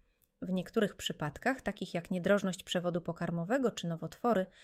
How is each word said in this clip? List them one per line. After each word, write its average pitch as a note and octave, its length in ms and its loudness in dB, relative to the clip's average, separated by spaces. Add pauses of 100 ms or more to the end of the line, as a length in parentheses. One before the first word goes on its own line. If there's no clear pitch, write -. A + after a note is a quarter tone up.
(420)
W F3 100 -4
niektórych F#3 440 0
przypadkach, - 640 -2
takich - 320 -6
jak E3+ 160 -4
niedrożność F#3+ 520 2
przewodu F3 380 0
pokarmowego E3+ 720 0
czy - 180 -6
nowotwory, F#3 580 0 (160)